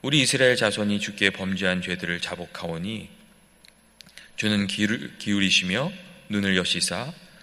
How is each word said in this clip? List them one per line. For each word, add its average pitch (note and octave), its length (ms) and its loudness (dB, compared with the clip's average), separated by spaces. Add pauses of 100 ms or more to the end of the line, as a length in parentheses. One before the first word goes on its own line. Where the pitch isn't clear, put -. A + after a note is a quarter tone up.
우리 C#3+ 200 2
이스라엘 B2+ 340 6
자손이 G#2 460 2
주께 G2+ 280 2
범죄한 F#2+ 520 0
죄들을 F2 400 -4
자복하오니 F2 880 -8 (1300)
주는 G#2 300 0
귀를 G#2 500 -2
기울이시며 G2+ 720 0 (380)
눈을 G2 280 2
여시사 F2+ 560 -2 (300)